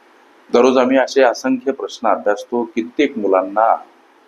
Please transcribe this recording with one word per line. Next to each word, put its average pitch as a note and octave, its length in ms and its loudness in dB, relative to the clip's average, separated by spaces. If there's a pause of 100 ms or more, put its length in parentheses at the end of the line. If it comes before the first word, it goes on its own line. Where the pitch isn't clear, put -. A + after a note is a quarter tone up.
(500)
दररोज B2 280 4
आम्ही C3 200 2
असे C3 240 2
असंख्य C3 500 0
प्रश्न A2 360 -8
अभ्यासतो. G#2 560 -2
कित्येक A#2+ 540 -4
मुलांना G2 560 0 (540)